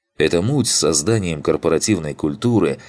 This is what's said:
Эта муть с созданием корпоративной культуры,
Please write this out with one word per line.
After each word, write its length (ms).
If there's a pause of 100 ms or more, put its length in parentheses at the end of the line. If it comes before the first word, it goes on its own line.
(180)
Эта 240
муть 240
с 80
созданием 680
корпоративной 720
культуры, 680 (100)